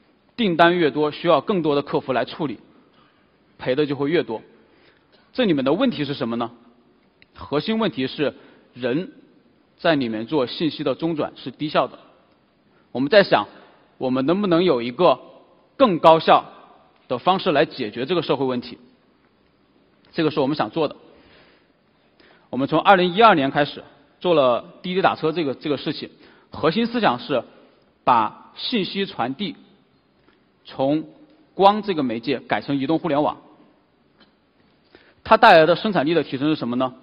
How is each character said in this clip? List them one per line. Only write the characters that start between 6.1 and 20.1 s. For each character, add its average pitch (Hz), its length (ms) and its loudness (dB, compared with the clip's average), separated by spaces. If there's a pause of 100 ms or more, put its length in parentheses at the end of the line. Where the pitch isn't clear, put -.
什 131 140 -6
么 117 80 -6
呢？ 117 160 -6 (840)
核 - 260 -6
心 220 180 -4
问 220 100 0
题 131 160 -6
是 127 280 -4 (400)
人 127 400 -6 (640)
在 170 180 0
里 131 140 -2
面 110 160 -8
做 147 200 -2
信 151 240 -4
息 147 140 -8
的 139 100 -2
中 165 220 -6
转 131 220 -6
是 - 120 -16
低 151 200 -8
效 147 180 0
的。 - 100 -20 (920)
我 123 80 -6
们 139 100 0
在 202 140 8
想， 107 240 0 (500)
我 135 120 -4
们 131 160 0
能 180 160 0
不 208 60 -2
能 170 160 2
有 147 180 0
一 120 100 -6
个 139 280 4 (560)
更 214 220 2
高 160 220 6
效 160 260 4 (640)
的 127 100 -4
方 180 220 0
式 - 120 -2
来 139 140 2
解 131 240 -8
决 117 160 -8
这 151 80 -4
个 170 80 -2
社 151 160 -2
会 135 80 -4
问 127 160 -4
题？ - 160 -16 (1300)